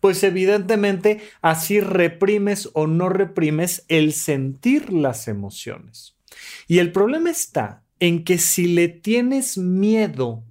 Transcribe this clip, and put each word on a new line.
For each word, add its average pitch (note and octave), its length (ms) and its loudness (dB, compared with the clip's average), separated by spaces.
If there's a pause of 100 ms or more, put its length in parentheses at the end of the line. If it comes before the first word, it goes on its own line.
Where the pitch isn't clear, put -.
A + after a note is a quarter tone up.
pues G3 240 2
evidentemente G3+ 960 2 (200)
así E3 380 0
reprimes G3 920 0
o D#3 160 0
no E3+ 220 2
reprimes F3 760 -2
el D#3 260 2
sentir D3+ 800 -2
las C#3 360 -2
emociones. - 880 -12 (500)
Y E3+ 120 2
el F3 120 2
problema B3+ 400 0
está - 540 -6 (160)
en E3+ 240 0
que F3+ 140 0
si - 280 0
le E3+ 220 2
tienes B3 680 -2
miedo F3+ 920 0